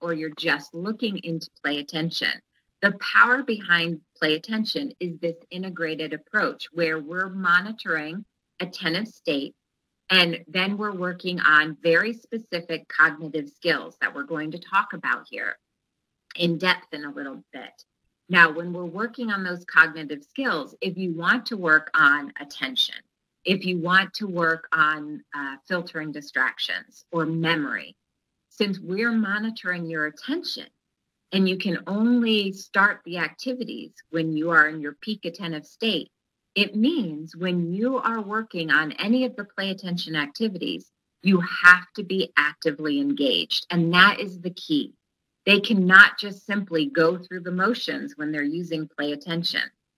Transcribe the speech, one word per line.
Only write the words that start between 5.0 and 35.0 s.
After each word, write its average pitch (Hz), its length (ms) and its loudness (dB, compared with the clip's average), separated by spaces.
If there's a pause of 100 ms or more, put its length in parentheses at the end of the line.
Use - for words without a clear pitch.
is 170 180 -6
this 165 180 -4 (140)
integrated 165 640 -6
approach 156 600 -4
where 160 280 0
we're 180 280 -6
monitoring 180 960 -2 (360)
attentive 180 480 -6
state, - 480 -4 (540)
and 170 360 2
then 185 300 -2
we're 208 180 -4
working 180 460 -4
on 151 420 4
very 170 300 4
specific 175 760 -8
cognitive 151 640 0
skills 151 520 -4
that - 140 -4
we're 143 80 -6
going 151 300 -6
to 175 80 -10
talk 196 320 -2
about 127 360 -4
here - 300 -8 (800)
in 170 220 0
depth 180 340 0
in 147 120 -10
a 147 60 -12
little 139 320 -12 (100)
bit. - 200 -14 (560)
Now, 170 240 6
when 170 200 -6
we're 180 120 -6
working 220 480 -6
on 196 100 -2
those 180 220 -6
cognitive 156 580 2
skills, 190 580 -4
if 190 160 -4
you 185 160 -2
want 180 340 0
to 233 100 -6
work 156 360 4
on 143 480 4
attention, 135 540 -4 (500)
if 190 200 0
you 180 140 0
want 185 360 2
to 214 140 -6
work 165 440 0
on, 151 520 0 (100)
uh, 139 220 -8 (100)
filtering 165 460 -6
distractions 131 1000 -4
or 165 160 0
memory, 160 680 -2 (520)
since 196 300 -2
we're 190 320 -2
monitoring 208 760 -2
your 160 200 -2
attention - 600 -8 (640)
and 190 160 4
you 185 80 0
can 185 320 -4
only 220 640 2
start 196 520 0
the 175 140 -8
activities - 760 -6 (180)
when 160 220 0
you 156 180 0
are 156 180 6
in 156 120 -8
your 147 200 -8